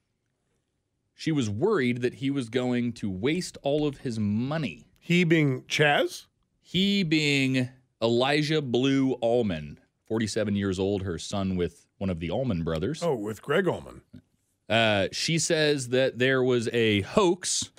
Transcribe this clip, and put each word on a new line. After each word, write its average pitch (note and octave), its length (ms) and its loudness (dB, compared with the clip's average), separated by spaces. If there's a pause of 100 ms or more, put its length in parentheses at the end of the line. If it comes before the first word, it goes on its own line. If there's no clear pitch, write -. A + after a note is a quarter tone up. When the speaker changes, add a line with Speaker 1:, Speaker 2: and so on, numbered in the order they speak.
(1120)
Speaker 1:
she - 180 -4
was B2+ 200 0
worried B2+ 500 0
that A#2+ 140 -2
he C3+ 160 -4
was C3 180 -4
going B2 440 0
to G#2 180 -6
waste C#3+ 500 -4
all D3+ 240 0
of C#3+ 140 -4
his A#2 180 -6
money. A2+ 680 -4 (100)
Speaker 2:
He F3 260 2
being D3+ 400 2
Chaz? D3+ 600 2 (440)
Speaker 1:
He G3+ 340 2
being C#3 680 2 (320)
Elijah C#3+ 600 2
Blue C3 600 2
Allman, F#2+ 580 0 (260)
forty-seven G#2+ 520 -2
years G2 200 -2
old, G2 260 0
her F2+ 140 -6
son F#2+ 380 -4
with F2 320 -4 (100)
one F#2+ 120 -4
of E2+ 100 -4
the E2+ 100 -6
Allman G2+ 360 -2
brothers. E2 360 -4
Speaker 2:
Oh, E3 140 0
with G#2+ 260 -6
Greg E3+ 280 0
Allman. D2 320 -8 (680)
Speaker 1:
Uh, G#2+ 460 2
she D#3+ 260 -2
says D3+ 500 0
that B2+ 300 2
there B2+ 240 2
was B2 300 2
a A2 280 4
hoax - 760 0